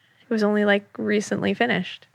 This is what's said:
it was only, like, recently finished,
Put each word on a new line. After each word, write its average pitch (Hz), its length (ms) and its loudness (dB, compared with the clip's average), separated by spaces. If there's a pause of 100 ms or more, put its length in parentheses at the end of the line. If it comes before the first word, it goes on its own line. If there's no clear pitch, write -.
(220)
it - 80 -12
was 214 140 0
only, 208 200 2
like, 202 220 2 (120)
recently 208 580 0
finished, - 600 -2